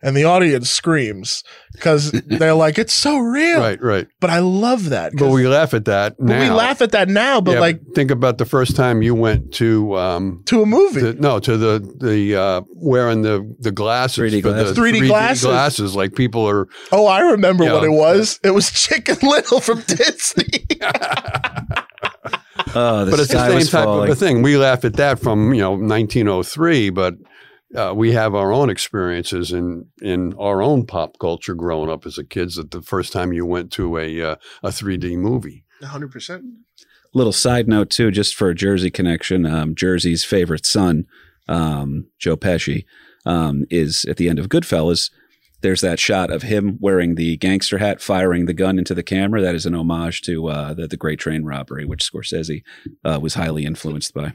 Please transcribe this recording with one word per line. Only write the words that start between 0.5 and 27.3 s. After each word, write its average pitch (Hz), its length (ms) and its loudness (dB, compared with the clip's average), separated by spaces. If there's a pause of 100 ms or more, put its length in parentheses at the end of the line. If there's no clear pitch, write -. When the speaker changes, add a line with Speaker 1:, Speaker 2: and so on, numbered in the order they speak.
Speaker 1:
screams 113 720 -2 (360)
'cause 151 320 2
Speaker 2:
<laughs> - 160 -2
Speaker 1:
they're 160 280 2
like, 156 240 2
"It's - 140 -2
so 294 260 2
real." 294 400 2
Speaker 2:
Right, 110 240 0
right. 101 240 0 (140)
Speaker 1:
But 180 80 2
I 170 100 2
love 190 500 0
that 92 220 -2
Speaker 2:
But 143 80 -4
Speaker 1:
'cause 135 160 4
Speaker 2:
we 131 120 4
laugh 147 260 2
at 113 120 0
that 101 320 0
Speaker 1:
but 131 100 0
we 117 200 4
Speaker 2:
now. 226 80 2
Speaker 1:
laugh 240 260 2
at 233 120 2
that 196 160 2
now, 226 320 2
but, 180 140 2
Speaker 2:
Yeah, 120 40 2
Speaker 1:
like 165 260 2
Speaker 2:
but - 80 -20
think 139 160 2
about 123 280 2
the 123 80 0
first 127 320 0
time 123 260 2
you 117 100 2
went 110 420 0
to, 110 420 2
um, 92 480 -2
Speaker 1:
To 226 160 4
a 214 40 6
movie. 247 360 4
Speaker 2:
to, 117 200 0
no, 139 180 2
to 110 180 0
the, 107 420 0
the, 104 360 0
uh, 95 340 0
wearing 123 520 0
the, 107 380 -2
the 113 120 -2
glasses 113 440 -2
Speaker 3:
Three 113 140 0
D 104 120 0
Speaker 2:
for 98 60 0
the 104 60 0
Speaker 3:
glasses. 104 240 0
Speaker 1:
Three 233 160 4
D - 60 2
Speaker 2:
three 135 80 4
D 131 40 4
Speaker 1:
glasses. 214 320 2
Speaker 2:
glasses, 127 520 0
like, 98 200 -2
people 113 320 0
are 104 220 0 (240)
Speaker 1:
Oh, 208 120 6
I 196 140 4
remember 190 460 4
Speaker 2:
you 160 80 2
Speaker 1:
what 151 100 4
Speaker 2:
know. 156 100 4
Speaker 1:
it 156 40 4
was. 180 480 4
It 190 60 4
was 202 200 2
Chicken - 500 0
Little 285 380 4
from 226 220 -2
<laughs> - 60 -12
Disney. - 800 -2 (2000)
Speaker 3:
Oh, 117 300 2
the 95 60 2
Speaker 2:
But 147 80 4
it's 139 100 2
the 131 80 2
Speaker 3:
sky 123 100 2
Speaker 2:
same 120 80 4
Speaker 3:
was 165 160 4
Speaker 2:
type 160 140 2
Speaker 3:
falling. 104 240 2
Speaker 2:
of 147 80 4
a - 20 -8
thing. 143 220 4
We 143 160 4
laugh 131 280 2
at 110 100 0
that 139 240 2
from, 110 340 2
you 113 80 2
know, 95 140 0
nineteen 107 520 0
oh 92 160 2
three, 147 460 0
but, 92 260 -2 (600)